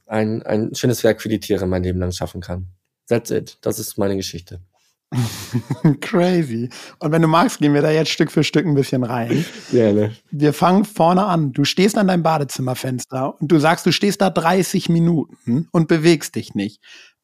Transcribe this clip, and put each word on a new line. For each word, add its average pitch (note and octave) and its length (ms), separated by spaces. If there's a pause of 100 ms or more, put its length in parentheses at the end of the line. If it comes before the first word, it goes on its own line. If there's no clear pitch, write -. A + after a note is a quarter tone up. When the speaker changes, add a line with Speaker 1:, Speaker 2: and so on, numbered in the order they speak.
Speaker 1:
ein, A2 380
ein G#2+ 320
schönes A#2+ 280
Werk A2 200
für G#2+ 80
die G#2+ 100
Tiere F#2+ 260
mein F#2 160
Leben F#2 160
lang F2+ 140
schaffen F2+ 300
kann. F2+ 240 (420)
That's A#2 220
it. - 320
Das - 160
ist - 180
meine G2 200
Geschichte. F#2 440 (500)
Speaker 2:
<laughs> B2 920
Crazy. E3 640 (300)
Und D3+ 140
wenn E3 100
du D#3+ 60
magst, E3+ 320
gehen D3 120
wir C#3+ 80
da D#3 100
jetzt D#3 200
Stück D#3 200
für D#3 140
Stück - 220
ein D3+ 80
bisschen C3+ 280
rein. B2 440 (240)
Speaker 1:
Gerne. G#2 440 (160)
Speaker 2:
Wir D3 220
fangen F#3 320
vorne F3+ 400
an. E3 300
Du C#3+ 100
stehst G3+ 320
an G3+ 120
deinem F3+ 140
Badezimmerfenster C3 1160
und D3 100
du E3 80
sagst, D#3+ 280
du E3 60
stehst - 280
da G3 80
dreißig F3 600
Minuten E3 840
und E3 160
bewegst D#3+ 460
dich - 200
nicht. G2+ 280 (420)